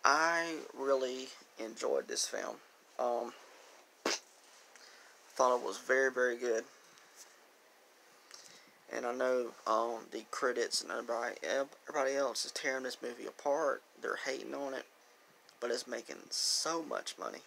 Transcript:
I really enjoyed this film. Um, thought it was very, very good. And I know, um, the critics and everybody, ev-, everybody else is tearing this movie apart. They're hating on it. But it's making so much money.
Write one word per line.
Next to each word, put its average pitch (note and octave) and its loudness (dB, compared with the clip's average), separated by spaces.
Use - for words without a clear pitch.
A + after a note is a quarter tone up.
I E3 4
really C3 0
enjoyed A2+ 0
this - 0
film. G#2+ -4
Um, A#2+ 0
thought B2+ 6
it A#2+ -2
was A#2+ -4
very, C3 4
very B2 2
good. A#2+ 0
And B2 -4
I A#2+ -2
know, B2+ 2
um, A2+ 0
the A2 -8
critics B2 0
and - -10
everybody, A#2 -2
ev-, C3+ 0
everybody C#3 0
else C3+ 0
is D3 -8
tearing C3 -2
this B2+ -6
movie - -6
apart. C#3+ 0
They're A2+ -2
hating C3+ -4
on C#3 -4
it. B2+ -8
But A#2+ -2
it's B2 0
making A#2+ -6
so - 2
much - -4
money. - -8